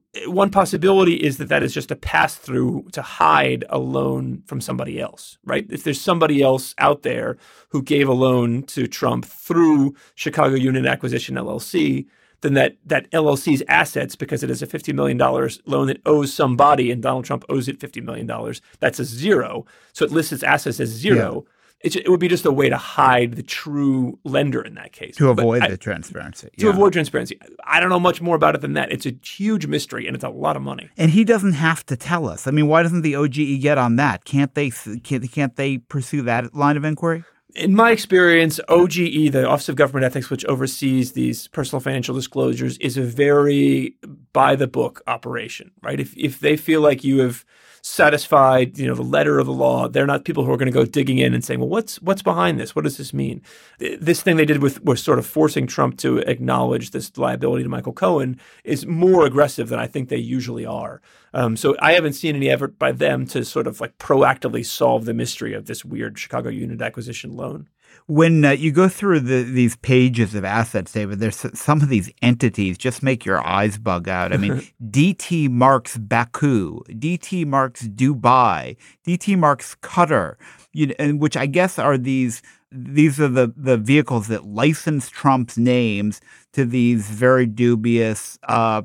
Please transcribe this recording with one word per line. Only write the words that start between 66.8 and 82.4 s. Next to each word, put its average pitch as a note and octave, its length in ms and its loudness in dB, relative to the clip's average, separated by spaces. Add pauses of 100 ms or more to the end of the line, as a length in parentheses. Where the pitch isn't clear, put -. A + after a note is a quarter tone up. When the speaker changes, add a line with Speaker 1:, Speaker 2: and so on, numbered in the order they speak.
Speaker 1:
acquisition A#2 560 -10
loan. C#3+ 320 -12 (380)
Speaker 2:
When, D#3+ 380 6
uh, C#3+ 80 6
you D3 200 0
go F3+ 160 6
through F#3 320 2
the, B2+ 220 2
these A#2+ 340 2
pages B2 580 2
of G2+ 100 -6
assets, G#2 480 -2
David, G#2 260 -6
there's G#2+ 260 -4
s-, - 140 -10
some D3 240 2
of C#3+ 60 2
these G#2 220 2 (120)
entities A2+ 560 0
just - 240 -6
make C3+ 220 0
your F2+ 220 0
eyes G2 300 0
bug F#2 320 -4
out. F2+ 240 -2
I F#2 60 0
mean, A#2+ 240 -2 (140)
Speaker 1:
<laughs> A2+ 140 -12
Speaker 2:
D D3+ 220 4
T E3 360 -2
marks B2+ 500 2
Baku, A#2 840 -2 (160)
D E3 200 -4
T F3+ 260 -4
marks C3+ 440 -2
Dubai, A#2 880 2 (280)
D F3 120 -2
T G3 200 0
marks D3+ 460 0
Qatar, C#3 540 0 (360)
you D3+ 140 0
kn-, C3 120 -4
and D3 220 0
which D3+ 160 0
I C3 100 -2
guess F3 320 0
are C3+ 200 2
these, B2+ 440 -2 (280)